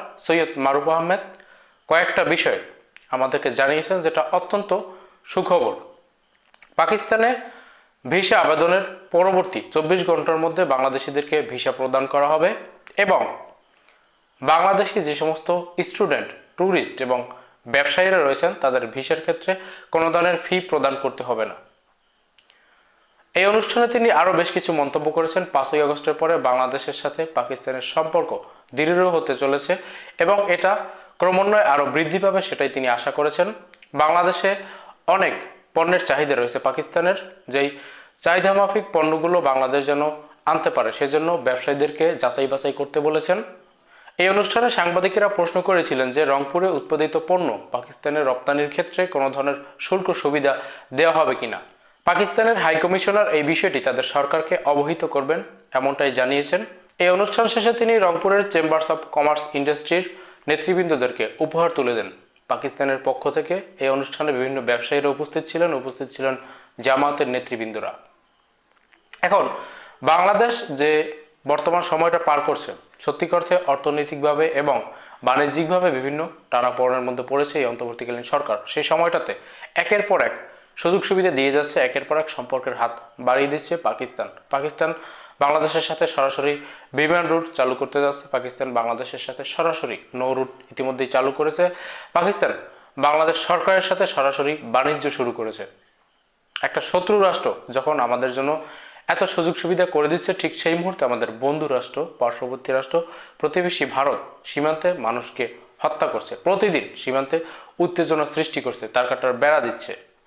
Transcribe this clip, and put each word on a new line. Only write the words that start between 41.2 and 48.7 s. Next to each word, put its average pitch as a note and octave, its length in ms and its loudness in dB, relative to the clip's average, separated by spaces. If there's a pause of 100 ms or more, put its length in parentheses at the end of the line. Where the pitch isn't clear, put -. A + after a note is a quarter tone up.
ব্যবসায়ীদেরকে C#3+ 720 0
যাচাই C3 320 0
বাছাই C3+ 260 -2
করতে C#3+ 280 -4
বলেছেন। D#3 380 0 (800)
এই F3+ 100 4
অনুষ্ঠানে G3+ 420 2
সাংবাদিকেরা F#3 580 2
প্রশ্ন E3+ 320 -2
করেছিলেন D#3 500 2
যে C#3+ 140 2
রংপুরে C#3 460 0
উৎপাদিত D#3 440 -2 (140)
পণ্য F3+ 200 2 (220)
পাকিস্তানের C#3+ 560 -4
রপ্তানির C#3+ 440 0